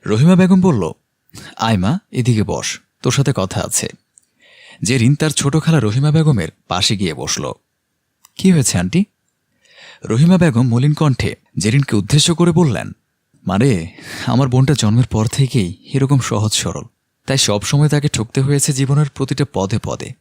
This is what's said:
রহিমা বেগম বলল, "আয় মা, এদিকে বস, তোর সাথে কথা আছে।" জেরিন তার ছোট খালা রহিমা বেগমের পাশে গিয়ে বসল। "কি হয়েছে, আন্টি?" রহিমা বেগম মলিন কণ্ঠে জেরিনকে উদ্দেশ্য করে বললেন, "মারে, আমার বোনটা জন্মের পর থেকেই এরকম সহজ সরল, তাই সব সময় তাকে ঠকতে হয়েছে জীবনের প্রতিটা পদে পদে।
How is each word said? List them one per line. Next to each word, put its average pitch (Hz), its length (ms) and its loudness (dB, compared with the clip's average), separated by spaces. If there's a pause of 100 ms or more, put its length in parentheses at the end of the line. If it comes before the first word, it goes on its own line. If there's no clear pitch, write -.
রহিমা 143 300 4
বেগম 185 260 4
বলল, 120 300 0 (640)
"আয় 113 200 0
মা, 107 220 0 (120)
এদিকে 113 320 0
বস, - 360 -6 (240)
তোর 127 100 -2
সাথে 139 220 0
কথা - 260 -4
আছে।" - 280 -6 (920)
জেরিন 120 320 2
তার 156 140 -2
ছোট 143 280 -2
খালা 160 220 2
রহিমা 127 320 0
বেগমের 147 360 2 (200)
পাশে 101 300 -2
গিয়ে 90 160 -4
বসল। 67 380 -8 (880)
"কি 190 140 2
হয়েছে, 143 260 2
আন্টি?" 98 280 0 (1000)
রহিমা 160 320 4
বেগম 131 300 2
মলিন 123 260 2
কণ্ঠে 147 420 0 (220)
জেরিনকে 127 380 0
উদ্দেশ্য 143 400 2
করে 170 160 2
বললেন, 120 360 0 (580)
"মারে, 98 420 0 (380)
আমার 123 220 0
বোনটা 131 260 2
জন্মের 117 340 2
পর 107 180 0
থেকেই 113 680 -2
এরকম 135 260 2
সহজ 107 340 -2
সরল, - 320 -6 (420)
তাই 135 100 0
সব 104 240 0
সময় 143 280 0
তাকে 147 200 0
ঠকতে 113 320 -4
হয়েছে 143 320 0
জীবনের 139 360 0
প্রতিটা 135 440 -4
পদে 98 300 -2
পদে। - 260 -8 (120)